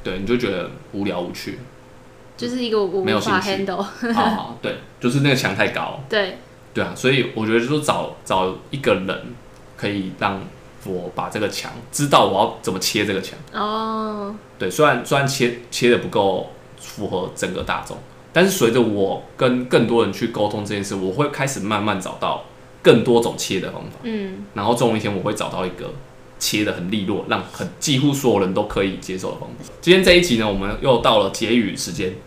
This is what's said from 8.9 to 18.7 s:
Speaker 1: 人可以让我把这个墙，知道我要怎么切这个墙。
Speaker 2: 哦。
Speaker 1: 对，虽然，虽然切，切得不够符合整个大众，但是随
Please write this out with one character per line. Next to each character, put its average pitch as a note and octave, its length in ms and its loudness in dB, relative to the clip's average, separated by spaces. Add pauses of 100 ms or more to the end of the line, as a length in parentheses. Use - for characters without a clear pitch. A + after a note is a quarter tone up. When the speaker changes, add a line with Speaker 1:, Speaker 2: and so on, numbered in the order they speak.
Speaker 1:
人 F#2 280 -4 (540)
可 - 140 -6
以 G2 300 -4
让 G2 220 -2 (440)
我 F2+ 300 -6
把 F2+ 140 -4
这 G#2 100 -6
个 G#2+ 100 0
墙， - 220 -8 (200)
知 C#3+ 160 -2
道 B2+ 200 6
我 F#2+ 120 2
要 A2+ 220 2
怎 A2 100 -2
么 F#2+ 80 -4
切 - 260 0
这 G2+ 80 -2
个 F#2 80 -2
墙。 - 160 -12 (160)
Speaker 2:
哦。 G#3+ 800 -4 (240)
Speaker 1:
对， F#2+ 100 -2
虽 D3+ 160 2
然， B2 200 2
虽 C#3+ 120 2
然 C3+ 100 2
切， A#2+ 320 0 (120)
切 A#2+ 180 4
得 A2+ 80 8
不 F#2 100 -2
够 F#2+ 440 0 (280)
符 - 280 -8
合 F#2+ 280 -4
整 F#2 160 -4
个 F#2 120 -6
大 F2+ 240 -4
众， - 100 -12 (340)
但 E3+ 140 6
是 F#3+ 60 4
随 A#2+ 200 4